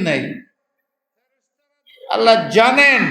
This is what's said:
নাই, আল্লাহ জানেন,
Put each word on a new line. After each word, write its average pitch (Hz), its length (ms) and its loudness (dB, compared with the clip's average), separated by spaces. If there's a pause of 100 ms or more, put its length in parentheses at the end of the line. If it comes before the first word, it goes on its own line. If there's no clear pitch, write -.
নাই, 147 200 -4 (1900)
আল্লাহ 226 260 2 (140)
জানেন, 254 600 2